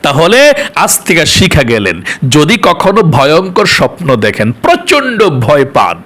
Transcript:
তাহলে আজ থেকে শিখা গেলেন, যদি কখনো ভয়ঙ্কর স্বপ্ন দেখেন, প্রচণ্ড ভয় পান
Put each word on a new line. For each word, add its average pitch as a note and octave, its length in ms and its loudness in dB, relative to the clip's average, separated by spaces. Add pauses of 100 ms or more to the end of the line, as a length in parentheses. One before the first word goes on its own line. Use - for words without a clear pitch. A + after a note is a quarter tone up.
তাহলে G3 500 2 (220)
আজ E3 260 -2
থেকে D#3+ 260 0
শিখা F3+ 360 0
গেলেন, G2+ 400 -2 (260)
যদি D3+ 340 2
কখনো G3 400 0
ভয়ঙ্কর E3+ 640 2
স্বপ্ন C#3 500 -2
দেখেন, G#2+ 360 -2
প্রচণ্ড C4 760 0
ভয় C#3 360 0
পান F#2 420 -2